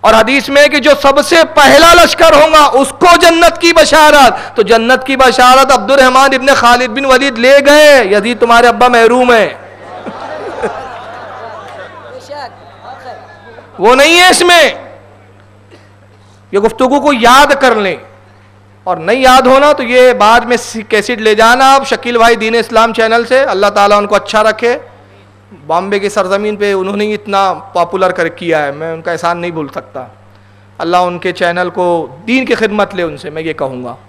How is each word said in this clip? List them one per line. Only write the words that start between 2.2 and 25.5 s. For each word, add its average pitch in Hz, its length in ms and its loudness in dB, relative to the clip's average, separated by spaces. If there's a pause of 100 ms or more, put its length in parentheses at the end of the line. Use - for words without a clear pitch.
होगा 311 320 4 (120)
उसको 339 400 2
जन्नत 330 380 2
की 339 160 0
बशारत, 294 800 4
तो 220 100 0
जन्नत 240 380 0
की 269 140 -4
बशारत 254 540 4
अब्दुर्रहमान 262 640 2
इब्ने 262 220 0
खालिद 240 360 0
बिन 269 160 -6
वलीद 254 300 0
ले 269 240 4
गए। 285 480 4
यजीद, 214 300 -2
तुम्हारे 233 280 2
अब्बा 240 220 2
महरूम 247 440 2
है। 208 140 2
<laughs> 131 100 -12 (4000)
वो 226 180 2
नहीं 302 220 2
है 359 140 4
इसमें। 349 680 0 (1600)
ये 196 60 0
गुफ्तगू 240 400 -2
को 285 160 0
याद 262 420 2
कर 254 200 0
लें, 185 220 -4 (880)
और 175 120 -6
नहीं 208 220 -2
याद 254 260 4
होना 277 260 4
तो 285 120 -4
ये 254 300 2
बाद 226 300 2
में 240 120 -2
सी-, 226 280 -10
कैसेट 214 360 -4
ले 214 140 0
जाना 240 320 2
आप 269 180 2
शकील 240 320 -6
भाई 233 200 2
दीन 220 200 -4
इस्लाम 226 360 0
चैनल 226 320 -2
से, 262 200 0
अल्लाह 202 260 -2
ताला 202 260 2
उनको 208 180 -2
अच्छा 214 280 -2
रखे। 233 380 -2 (840)